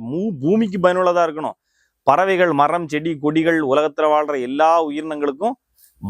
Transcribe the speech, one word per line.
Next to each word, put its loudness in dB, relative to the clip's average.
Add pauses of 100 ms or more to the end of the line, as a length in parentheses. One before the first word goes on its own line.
(100)
மூ-, -4
பூமிக்கு 0
பயனுள்ளதா 2
இருக்கணும். -8 (460)
பறவைகள், 2
மரம், 0
செடி, -4
கொடிகள், 0
உலகத்துல 0
வாழ்ற 0
எல்லா 2
உயிரினங்களுக்கும் -4 (580)